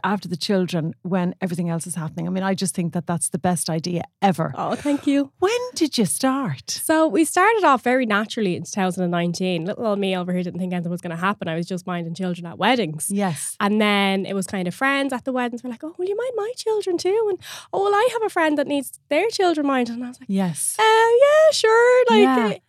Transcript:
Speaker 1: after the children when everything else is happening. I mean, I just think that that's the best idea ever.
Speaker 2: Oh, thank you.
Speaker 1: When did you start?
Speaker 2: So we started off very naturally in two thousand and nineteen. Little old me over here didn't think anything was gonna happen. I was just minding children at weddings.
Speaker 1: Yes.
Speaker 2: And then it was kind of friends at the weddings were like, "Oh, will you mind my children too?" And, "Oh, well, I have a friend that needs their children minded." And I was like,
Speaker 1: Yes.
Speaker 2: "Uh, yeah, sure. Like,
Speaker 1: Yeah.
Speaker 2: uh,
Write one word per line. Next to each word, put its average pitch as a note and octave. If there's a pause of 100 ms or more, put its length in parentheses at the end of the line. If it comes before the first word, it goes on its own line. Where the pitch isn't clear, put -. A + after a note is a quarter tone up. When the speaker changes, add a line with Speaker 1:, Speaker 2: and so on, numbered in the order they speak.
Speaker 1:
after F#3+
the E3+
children F3
when F3+
everything F3
else E3
is F3+
happening. E3
I F3
mean, F#3
I G3
just F#3+
think E3+
that F3
that's E3+
the -
best F3
idea E3+ (180)
ever. E3
Speaker 2:
Oh, D#3
thank C#4+
you. C#4 (100)
Speaker 1:
When A4 (160)
did -
you A3+
start? C4
Speaker 2:
So D#4+
we D#4
started G4
off C4+
very B3+
naturally G#3
in -
two -
thousand F#3
and F3
nineteen. F3
Little G3+
old G3+
me F#3+
over F3+
here F3+
didn't F3
think F3+
anything F3
was F3
gonna E3
happen. F#3+
I D#3+
was E3+
just F3+
minding E3+
children F3
at E3
weddings. F#3
Speaker 1:
Yes. G3
Speaker 2:
And G#3
then G3
it G3
was F#3+
kind F#3
of F3
friends C#4
at B3
the C4+
weddings B3
were B3+
like, A#3
"Oh, D#4+
will F4+
you G4+
mind B4
my G#4+
children G4+
too?" G#4
And, F#4 (340)
"Oh, F#4+
well, G4+
I G#4
have A4+
a G#4
friend D#4
that C#4+
needs C#4+ (100)
their E4
children E4+
minded." B3
And A#3+
I -
was B3+
like, B3+
Speaker 1:
Yes. F#3+
Speaker 2:
"Uh, G#4
yeah, A#4+
sure. A#4+
Like, A4
Speaker 1:
Yeah. - (100)
Speaker 2:
uh, -